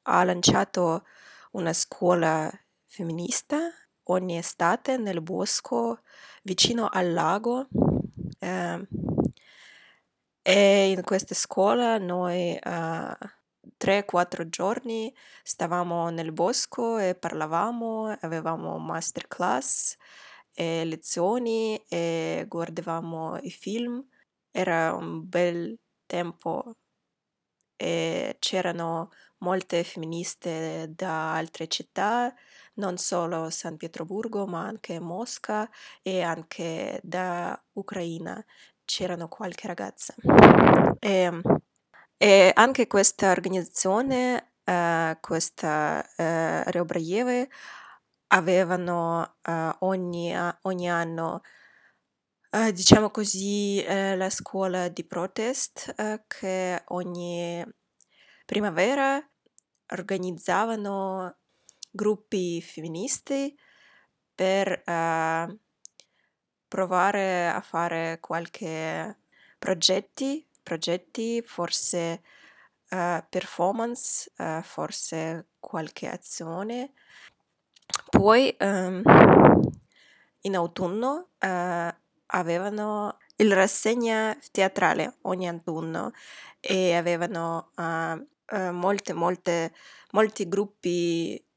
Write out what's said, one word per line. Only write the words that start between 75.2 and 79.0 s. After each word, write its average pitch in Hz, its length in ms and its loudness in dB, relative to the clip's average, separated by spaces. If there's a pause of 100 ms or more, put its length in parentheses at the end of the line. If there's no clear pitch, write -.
qualche - 500 -10
azione. 208 840 -8 (1160)
Poi, 226 460 6
ehm, 185 460 0 (1400)